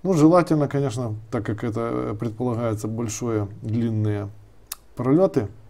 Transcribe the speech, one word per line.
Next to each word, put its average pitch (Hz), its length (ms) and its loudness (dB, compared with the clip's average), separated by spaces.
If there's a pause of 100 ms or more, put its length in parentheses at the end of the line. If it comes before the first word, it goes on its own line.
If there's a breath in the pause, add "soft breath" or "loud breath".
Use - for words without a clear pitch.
Ну, 185 100 2
желательно, 160 540 6
конечно, 127 480 -2 (160)
так 123 120 -4
как 113 200 -4
это, 117 180 -2
э, 123 380 -4
предполагается 113 680 -4
большое, 110 600 -4 (160)
длинные 107 640 -2 (680)
пролеты 135 520 2 (220)